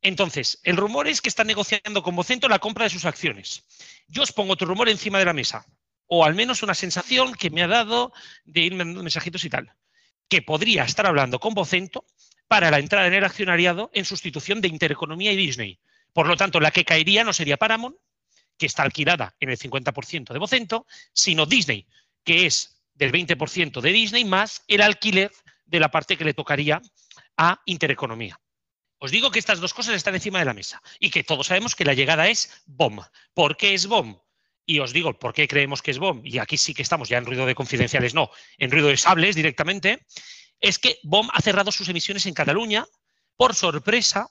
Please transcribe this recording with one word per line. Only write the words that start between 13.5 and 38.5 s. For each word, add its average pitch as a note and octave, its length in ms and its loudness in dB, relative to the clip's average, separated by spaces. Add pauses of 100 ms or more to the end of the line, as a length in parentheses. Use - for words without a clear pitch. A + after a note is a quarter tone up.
en G3 120 -2
sustitución F#3 560 -6
de F#3+ 80 0
Intereconomía D#3+ 640 -2
y G3 40 0
Disney. A#2+ 440 -4 (320)
Por D#3 160 2
lo E3+ 80 2
tanto, F3+ 240 2
la D3+ 100 4
que F3 140 2
caería F3 400 4
no G#3+ 80 -2
sería D3+ 240 0
Paramount, A3+ 400 -2 (600)
que - 100 -4
está - 180 0
alquilada C#3+ 560 -2
en C3+ 100 -6
el B2 80 -4
cincuenta B2+ 340 -6
por - 140 -10
ciento C#3+ 260 -12
de - 60 -6
Vocento, A3 480 -2 (260)
sino D#3+ 320 2
Disney, D3+ 420 0 (380)
que E3+ 220 4
es - 360 -4 (120)
del C3+ 160 0
veinte E3+ 260 0
por C#3+ 140 -4
ciento D3 300 -4
de C#3+ 120 2
Disney A3+ 320 2
más G3 440 -2
el G3+ 120 4
alquiler G#3 520 2 (340)
de D#3+ 140 0
la D#3 100 4
parte E3 260 -2
que D#3+ 80 -6
le D3+ 100 0
tocaría D3 460 -2 (560)
a E3+ 300 4
Intereconomía. B2 720 -4 (640)
Os C3+ 120 -8
digo A3+ 180 2
que G3 80 0
estas G3 220 0
dos F3 140 -6
cosas A#3 200 -4
están F#3+ 220 -2
encima F#3+ 240 -4
de E3 40 2
la B2+ 100 -2
mesa - 280 -14 (160)
y - 120 -2
que D#3+ 120 -2
todos C#3+ 240 -4
sabemos G3+ 300 -2
que F3+ 80 -2
la C#3+ 100 4
llegada D3+ 340 2
es - 380 -4
bom. B2+ 320 -2 (340)
¿Por D#3 240 2
qué G3+ 180 2
es F#3 120 -2
bom? D3 320 -2 (480)
Y D3+ 140 0
os B2 120 -4
digo D#3 240 -2
por A#2 160 -6
qué D3 140 0
creemos C#3 360 -2
que D3 100 -4
es B2+ 60 -4
bom, D3+ 260 -4
y A#2+ 140 -6
aquí A2 180 -4
sí - 180 0
que - 80 -8
estamos D3 260 -2
ya B2 100 0
en B2 60 -4
ruido B2+ 220 -2
de C3 80 0
confidenciales, B2 580 0
no, D3 180 0 (260)